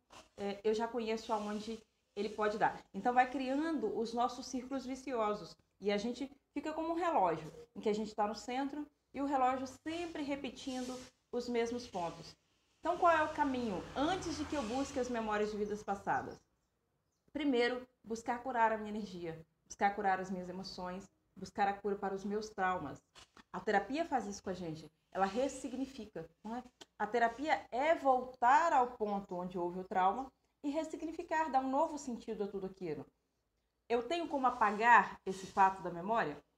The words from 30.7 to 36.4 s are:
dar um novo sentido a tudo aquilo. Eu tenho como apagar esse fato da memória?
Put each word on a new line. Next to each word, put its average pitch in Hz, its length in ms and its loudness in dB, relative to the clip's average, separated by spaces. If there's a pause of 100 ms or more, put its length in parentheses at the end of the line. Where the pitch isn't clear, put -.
dar 262 120 4
um 269 80 0
novo 294 280 2
sentido 220 460 -6
a 196 40 -2
tudo 196 180 -6
aquilo. 160 400 -6 (840)
Eu 233 140 2
tenho 339 240 -2
como 269 200 0
apagar 214 800 6
esse 190 220 -4
fato 190 340 4
da 175 80 -6
memória? 175 480 -2 (200)